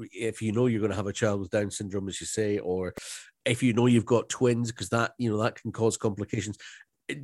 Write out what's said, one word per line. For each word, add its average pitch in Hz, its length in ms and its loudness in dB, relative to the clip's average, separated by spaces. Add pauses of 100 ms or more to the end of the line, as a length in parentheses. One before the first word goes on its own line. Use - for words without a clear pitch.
(120)
if 107 300 -4
you 107 100 0
know 120 140 4
you're 110 160 2
gonna 101 120 0
have 95 120 -2
a 98 60 -4
child 101 280 2
with 92 100 -8
Down 104 200 0
syndrome, 98 380 -6
as 90 120 -8
you 85 60 -10
say, 104 320 0
or 90 340 -4 (540)
if 120 160 0
you 123 100 4
know 120 140 6
you've 120 180 6
got 117 240 2
twins, 120 440 2
'cause - 180 -10
that, 117 260 2
you 120 140 -2
know, 107 120 0
that 117 120 0
can 110 180 -8
cause 110 240 2
complications. 101 640 -4 (500)
It, 147 160 -6